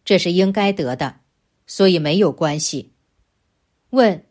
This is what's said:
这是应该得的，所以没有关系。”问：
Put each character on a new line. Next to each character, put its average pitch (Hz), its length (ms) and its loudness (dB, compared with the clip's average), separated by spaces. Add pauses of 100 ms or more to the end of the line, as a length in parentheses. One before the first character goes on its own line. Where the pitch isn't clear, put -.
这 196 140 2
是 170 140 0
应 190 200 2
该 202 220 0
得 131 220 -4
的， 139 220 -8 (500)
所 196 200 2
以 175 120 2
没 151 180 0
有 190 140 2
关 151 280 -4
系。” - 340 -8 (960)
问： 233 400 2